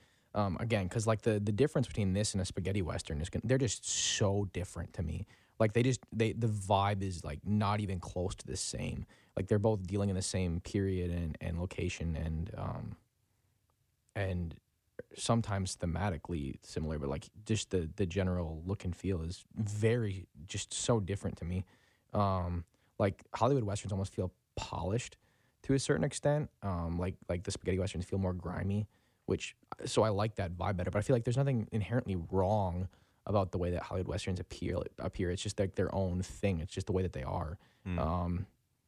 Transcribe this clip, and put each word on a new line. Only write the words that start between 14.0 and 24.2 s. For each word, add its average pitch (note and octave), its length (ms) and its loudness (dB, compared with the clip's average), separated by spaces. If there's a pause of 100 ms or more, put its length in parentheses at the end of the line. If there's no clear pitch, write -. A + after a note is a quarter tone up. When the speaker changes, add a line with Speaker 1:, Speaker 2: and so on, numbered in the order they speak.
Speaker 1:
and F2+ 400 -2 (600)
sometimes G#2 600 0
thematically E2+ 840 -2
similar, D#2 360 -4
but, C#2 100 -2
like, A2+ 200 -4 (160)
just - 260 0
the, E2+ 260 0
the G2 100 2
general F2 600 0
look G2 180 -4
and F2+ 120 -2
feel F#2 260 -2
is E2 220 -6 (120)
very, G#2 720 0 (200)
just - 260 -8
so A#2 280 2
different G2 380 -2
to - 60 -8
me. F2+ 200 -2 (500)
Um, F2+ 500 2 (340)
like, G2 240 0 (120)
Hollywood B2 300 4
Westerns G2+ 280 -4
almost G2 220 -2
feel F#2 180 -2 (240)